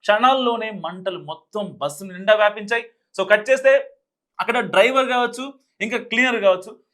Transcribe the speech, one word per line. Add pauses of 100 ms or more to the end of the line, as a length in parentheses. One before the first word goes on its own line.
క్షణాల్లోనే
మంటలు
మొత్తం
బస్సు
నిండా
వ్యాపించాయి. (360)
So
కట్
చేస్తే (480)
అక్కడ
డ్రైవర్
కావచ్చు, (280)
ఇంకా
క్లీనర్
కావచ్చు (180)